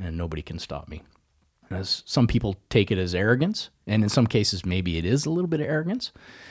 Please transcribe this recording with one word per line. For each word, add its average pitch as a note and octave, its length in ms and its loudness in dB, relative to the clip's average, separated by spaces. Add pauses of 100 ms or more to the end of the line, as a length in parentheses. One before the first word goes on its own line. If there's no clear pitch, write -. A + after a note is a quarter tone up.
and E2 140 -6
nobody D#2+ 240 -4
can D#2+ 180 -10
stop D2+ 300 -10
me." D#2 140 -12 (680)
As F#2+ 360 -4
some B2 200 4
people A2 300 0 (140)
take G2+ 200 4
it G#2 60 2
as F2+ 180 -2
arrogance, B2+ 540 2 (180)
and G#2+ 160 4
in G#2 60 2
some A#2 180 4
cases, G#2 380 0
maybe F2+ 320 0
it E2 80 0
is C3+ 220 0
a D#3 40 -2
little F3 180 0
bit D#3+ 120 0
of - 60 -4
arrogance. E3 440 -4 (400)